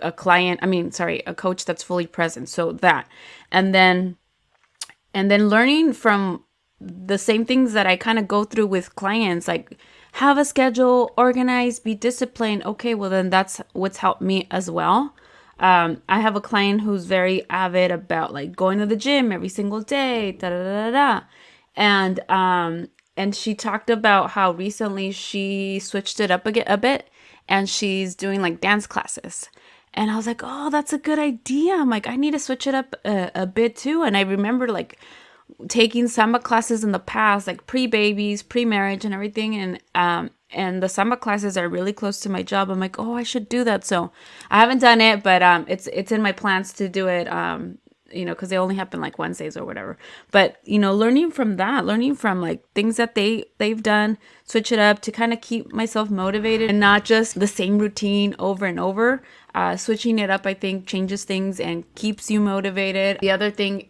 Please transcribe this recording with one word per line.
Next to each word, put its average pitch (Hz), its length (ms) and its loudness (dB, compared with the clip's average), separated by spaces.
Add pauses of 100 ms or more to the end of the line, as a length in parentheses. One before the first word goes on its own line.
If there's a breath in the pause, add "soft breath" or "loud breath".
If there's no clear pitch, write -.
a 165 120 -4
client, 180 500 2
I - 40 0
mean, 180 240 0
sorry, 170 360 -4
a 175 80 -8
coach 180 300 -4
that's 170 180 -6
fully 180 240 -4
present. 165 420 -4
So 165 240 -4
that, 160 360 2 (420 loud breath)
and 190 220 4
then, 185 440 4 (1000)
and 196 160 2
then 208 180 6
learning 262 460 4
from 196 500 0 (360)
the 185 380 -4
same 220 260 0
things 254 300 2
that 202 120 2
I 185 100 4
kinda 226 260 0
go 208 220 0
through 214 220 0
with 185 300 -2
clients, 196 500 -2
like, - 320 -6 (340 soft breath)
have 277 240 4
a 285 80 4
schedule, 254 720 4
organize, 247 600 2
be 220 160 -4
disciplined. 233 680 -2
Okay, 226 300 -4
well, 202 160 -4
then 185 200 2
that's 190 300 0 (120)
what's 190 260 -4
helped - 240 0
me 185 280 0
as 180 200 -4
well. 175 440 0 (440 soft breath)
Um, 170 500 4
I 196 120 2
have 214 160 0
a 202 40 0
client 202 400 0
who's 202 240 -2
very 185 460 0
avid 180 400 2
about, 165 420 -4
like, 147 240 -10
going 190 220 0
to 208 80 0
the 220 100 0
gym 262 340 2
every 180 200 -4
single 208 320 -4
day, 240 500 -2
da, - 160 -8
da, 180 140 -4
da, 208 280 -4
da, - 0 -
da. 262 360 2 (500 soft breath)
And, 190 540 2
um, 175 580 0 (280)
and 196 200 -2
she 214 180 -4
talked 208 360 -4
about 208 400 4
how 190 220 2
recently 196 600 -6
she 196 680 -6
switched 196 400 -8
it 208 120 0
up 180 160 0
a, 220 200 0
a 202 120 2
bit, 254 320 -2 (360 soft breath)
and 196 220 0
she's 190 460 -4
doing, 196 260 -4
like, 170 200 -2
dance 208 260 0
classes. - 640 -10 (420 soft breath)
And 214 180 -2
I 214 60 -4
was 220 100 -4
like, 233 180 -6
"Oh, 285 260 -8
that's 294 220 -2
a 302 60 -2
good 302 200 -2
idea." 294 560 0
I'm 294 160 2
like, 208 160 -2
"I 247 100 -6
need 285 140 0
to 294 80 -2
switch 262 280 -6
it 269 100 0
up 262 180 -4 (100)
a, 190 300 -2
a 185 100 -2
bit 226 300 0
too." 320 280 -2
And 214 140 2
I 196 40 4
remember, 202 480 0
like, 180 300 -6 (680 loud breath)
taking 233 400 2
samba 233 300 2
classes 226 460 0
in 208 80 2
the 185 80 -2
past, 208 480 0
like, 180 180 -10
pre-babies, 208 760 0
pre-marriage 202 640 0
and 208 80 -4
everything. 208 440 -4
And, 185 240 -6 (160)
um, 175 340 0 (220)
and 185 300 -2
the 190 60 0
samba 214 280 -2
classes 208 400 -4
are 175 120 -2
really 180 240 -4
close 202 280 -6
to - 80 -8
my 185 140 -4
job. 196 280 -2
I'm 190 100 -2
like, 190 200 -6
"Oh, 226 160 -4
I 240 80 -4
should 226 240 -6
do 247 160 0
that." 208 200 0
So 175 280 -2 (380 loud breath)
I 208 100 6
haven't 247 180 6
done 233 220 8
it, 220 240 4
but, 185 180 6
um, 175 260 6
it's, 185 200 -6
it's 190 240 -4
in 220 100 0
my 196 100 0
plans 190 420 -2
to 196 140 -4
do 185 200 -2
it, 175 200 0
um, 170 500 -6 (340)
you 180 120 -8
know, 170 100 -6
'cause 185 140 -10
they 185 100 -2
only 185 160 0
happen, 185 260 -6
like, - 200 -8
Wednesdays 160 360 -8
or - 80 -10
whatever. - 320 -10 (360 loud breath)
But, 196 320 4
you 208 160 2
know, 196 120 4
learning 247 380 2
from 220 260 -2
that, 196 300 -2
learning 240 300 0
from, 190 240 -2
like, 165 240 -4 (100)
things 214 220 0
that 233 180 -2
they, 214 300 0 (140)
they've 220 220 -2
done, 214 380 2 (260 soft breath)
switch 220 280 -2
it 220 80 2
up 208 220 4
to 214 100 -6
kinda 233 240 -2
keep - 360 -8
myself 220 380 -2
motivated 214 600 0
and 208 100 2
not 208 240 6
just 220 340 2
the 202 80 2
same 202 320 0
routine 202 600 0
over 196 280 -2
and 175 140 -4
over. 226 420 0 (320 loud breath)
Uh, 180 220 0
switching 226 420 0
it 202 120 0
up, 196 160 0
I 196 80 -2
think, 190 320 -6
changes 190 380 -4
things 190 360 -4
and 170 240 -4 (100)
keeps 214 360 -6
you 214 100 4
motivated. 196 800 0
The 196 100 2
other 196 200 0
thing 196 400 -4